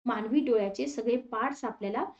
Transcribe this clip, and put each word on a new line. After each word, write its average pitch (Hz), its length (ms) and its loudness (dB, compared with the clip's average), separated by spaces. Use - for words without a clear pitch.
मानवी 220 340 0
डोळ्याचे 226 480 2
सगळे 240 300 0
पार्ट्स 254 480 -4
आपल्याला 214 400 -4